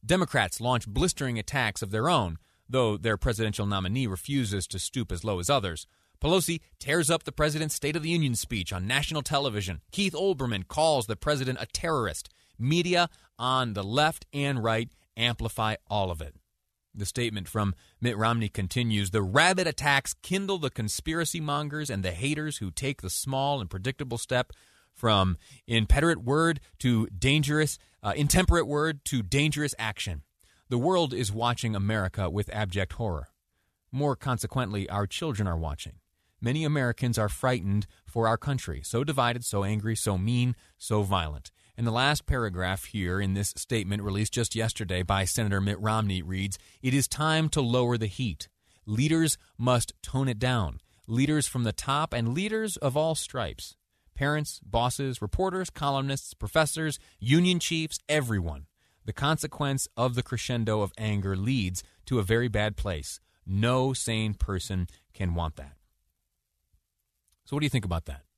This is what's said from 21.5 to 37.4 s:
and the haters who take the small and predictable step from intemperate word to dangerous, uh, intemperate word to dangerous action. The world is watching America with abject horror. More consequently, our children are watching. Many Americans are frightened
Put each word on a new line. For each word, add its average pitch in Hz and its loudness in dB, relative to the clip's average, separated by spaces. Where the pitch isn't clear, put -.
and 98 -2
the 92 0
haters 147 -2
who 95 -6
take 135 -4
the 95 -6
small 135 -2
and 95 -6
predictable 120 -6
step 127 -2
from 95 4
intemperate 117 4
word 151 2
to 117 4
dangerous, 147 2
uh, 101 0
intemperate 170 4
word 147 -2
to 127 0
dangerous 143 0
action. 101 -6
The 123 0
world 165 2
is 101 0
watching 113 0
America 98 0
with 101 -2
abject 98 -2
horror. 85 -4
More 139 0
consequently, 110 -2
our 101 0
children 107 -2
are 85 0
watching. 76 -6
Many 139 0
Americans 127 0
are 107 2
frightened 101 0